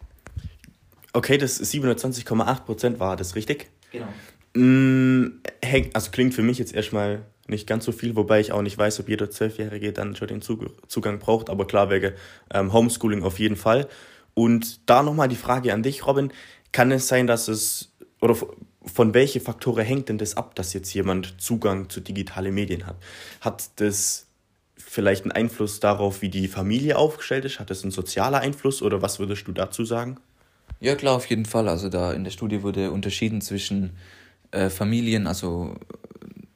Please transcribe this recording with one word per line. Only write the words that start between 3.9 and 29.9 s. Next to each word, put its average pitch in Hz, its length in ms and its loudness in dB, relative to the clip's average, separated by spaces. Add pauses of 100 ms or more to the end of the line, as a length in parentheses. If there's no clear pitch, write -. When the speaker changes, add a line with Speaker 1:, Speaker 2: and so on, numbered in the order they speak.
Speaker 2:
Genau. 120 160 -10 (460)
Speaker 1:
Mm, 131 880 6 (220)
hängt, 127 340 0
also 110 140 -2
klingt 127 240 2
für 110 80 0
mich 120 160 2
jetzt 117 160 -6
erstmal 104 480 -2 (260)
nicht 107 200 -6
ganz 110 180 -2
so 120 60 -4
viel, 113 240 -4
wobei 107 240 4
ich 107 140 0
auch 104 100 0
nicht 101 140 -4
weiß, 104 220 0
ob - 80 -6
jeder 107 220 -2
Zwölfjährige 104 640 -4
dann 101 220 -6
schon 107 140 -8
den 104 120 -8
Zug-, 110 300 -8 (160)
Zugang 104 320 -4
braucht, 110 320 2
aber 98 160 -2
klar, 101 240 4
wegen, 98 220 2 (380)
ähm, 98 220 0
Homeschooling 117 480 4
auf 90 160 -2
jeden 107 180 0
Fall. 127 320 2 (460)
Und 117 560 2
da 123 140 8
nochmal 151 240 2
die 127 80 0
Frage 123 380 0
an 110 100 0
dich, 135 240 -2
Robin, 139 240 2 (400)
kann 127 200 4
es 131 160 0
sein, 123 200 4
dass 117 200 2
es, - 440 -4 (280)
oder 117 140 6
v-, - 220 -4 (280)
von 110 300 4
welche 131 280 6
Faktoren 113 440 -2
hängt 131 240 -2
denn 107 80 0
das 104 180 -4
ab, - 200 -8
dass 90 180 -6
jetzt 95 200 -8
jemand 92 460 -2
Zugang 98 500 0
zu - 100 -10
digitale 95 520 -6
Medien 92 360 -4
hat? 90 80 -12 (460)
Hat - 340 -6
das - 500 -2 (500)
vielleicht 101 480 0
einen 117 100 -4
Einfluss 110 460 -2
darauf, 101 440 0
wie 95 60 -2
die 95 180 -2
Familie 110 500 0
aufgestellt 139 480 0
ist? - 140 -8
Hat 95 100 -10
das 95 140 -8
einen 98 80 -4
sozialen 101 440 -2
Einfluss 135 460 0
oder 98 220 0
was - 160 -4
würdest 98 280 -6
du 92 40 -8
dazu 95 340 -4
sagen? 120 320 -4 (640)